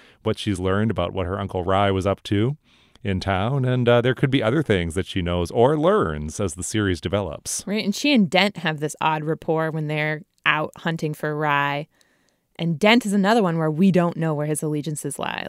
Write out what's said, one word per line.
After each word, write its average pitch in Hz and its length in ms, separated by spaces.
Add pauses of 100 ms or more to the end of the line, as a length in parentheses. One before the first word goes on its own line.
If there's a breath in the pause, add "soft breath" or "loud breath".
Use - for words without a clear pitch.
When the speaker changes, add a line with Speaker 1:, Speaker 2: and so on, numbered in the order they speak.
(220 soft breath)
Speaker 1:
what 110 160
she's 98 220
learned 98 300
about 87 220
what 95 140
her 95 120
Uncle 95 260
Rye 98 260
was 95 160
up 98 180
to 113 320 (460 soft breath)
in 98 180
town, 107 460
and, 127 220
uh, 120 120
there 123 140
could 139 160
be 139 120
other 120 200
things 87 320
that 92 100
she - 160
knows 87 300
or 127 260
learns 107 640
as 98 140
the 90 80
series 98 400
develops. 90 640
Speaker 2:
Right, 202 180
and 196 100
she 285 200
and 202 160
Dent 196 280
have 156 220
this 147 200
odd 156 240
rapport 160 460
when 151 180
they're 151 340 (240)
out 151 320
hunting 160 340
for 151 240
Rye. 143 500 (680)
And 165 220
Dent 226 260
is 196 80
another 208 300
one 165 160
where 160 120
we 180 200
don't 175 260
know 160 160
where 147 140
his 151 160
allegiances 151 560
lie. - 300